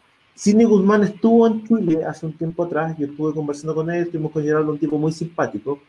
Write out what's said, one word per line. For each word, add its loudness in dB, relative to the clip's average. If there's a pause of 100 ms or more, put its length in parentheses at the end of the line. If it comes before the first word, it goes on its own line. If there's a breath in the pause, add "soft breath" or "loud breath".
(400)
Sidney 4
Guzmán 4
estuvo 4
en -2
Chile 0
hace -8
un -6
tiempo -4
atrás, -4
yo -4
estuve -4
conversando -6
con -4
él, -2
estuvimos -6
con -4
Geraldo, 0
un -4
tipo -2
muy 0
simpático, -6